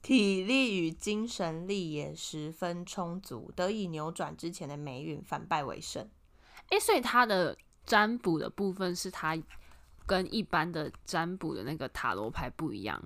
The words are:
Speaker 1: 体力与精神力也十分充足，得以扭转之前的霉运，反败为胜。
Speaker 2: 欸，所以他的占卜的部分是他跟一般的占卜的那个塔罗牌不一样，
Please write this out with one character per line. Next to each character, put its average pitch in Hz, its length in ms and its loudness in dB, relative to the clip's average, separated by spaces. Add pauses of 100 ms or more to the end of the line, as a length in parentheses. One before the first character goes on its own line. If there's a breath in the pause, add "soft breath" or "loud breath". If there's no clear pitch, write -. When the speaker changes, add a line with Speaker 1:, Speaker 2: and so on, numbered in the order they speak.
Speaker 1:
体 196 420 6
力 240 340 4
与 165 120 2
精 208 360 -2
神 170 400 -4
力 185 240 0
也 147 240 -4
十 156 380 -8
分 175 320 -4
充 175 380 -6
足， - 340 -12
得 180 140 2
以 214 160 -2
扭 160 260 -4
转 156 240 -6
之 170 140 -6
前 170 180 -10
的 143 80 -8
霉 139 240 -8
运， 151 240 -8
反 - 220 -6
败 151 180 0
为 - 160 -6
胜。 - 260 -8 (640 loud breath)
Speaker 2:
欸， 381 100 6
所 427 160 6
以 285 60 6
他 247 240 6
的 180 320 4 (300)
占 220 320 6
卜 165 200 4
的 123 120 -2
部 196 200 0
分 180 240 -2
是 185 160 -4
他 160 240 -2 (720 soft breath)
跟 185 300 2
一 220 80 2
般 165 280 2
的 151 220 -4 (140)
占 170 320 0
卜 156 160 -2
的 101 100 -6
那 139 100 -4
个 135 140 -4
塔 - 240 -2
罗 104 180 -2
牌 127 200 -4
不 156 240 -4
一 98 80 -8
样， 95 240 -4